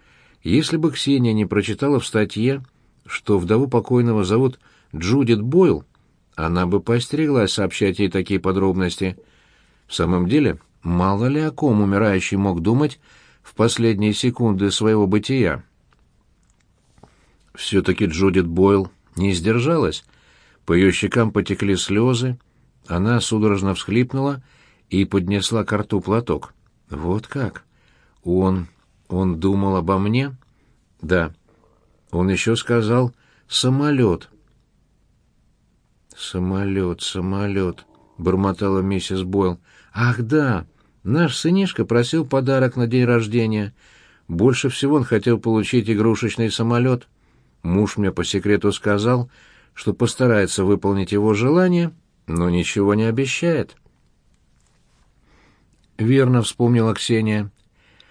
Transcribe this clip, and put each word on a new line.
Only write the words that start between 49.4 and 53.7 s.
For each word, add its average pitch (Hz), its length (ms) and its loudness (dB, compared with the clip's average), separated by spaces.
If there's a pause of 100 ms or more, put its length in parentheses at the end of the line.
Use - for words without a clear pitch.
что - 200 -4
постарается 113 720 0
выполнить 98 480 0
его 104 220 2
желание, 170 580 2 (360)
но 85 220 0
ничего 101 440 0
не 107 100 2
обещает". 131 720 -2 (2250)